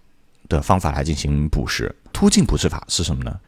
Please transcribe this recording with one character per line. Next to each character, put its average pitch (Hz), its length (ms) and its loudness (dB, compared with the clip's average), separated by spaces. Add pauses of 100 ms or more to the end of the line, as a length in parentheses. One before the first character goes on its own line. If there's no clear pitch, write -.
(480)
的 73 140 0
方 92 180 2
法 76 120 -2
来 71 120 -2
进 78 120 0
行 71 340 0
捕 62 180 -2
食。 - 260 -4 (200)
突 202 160 4
进 190 160 4
捕 - 100 2
食 - 140 0
法 - 180 -8
是 - 160 -2
什 78 120 -2
么 64 80 -4
呢？ - 240 -8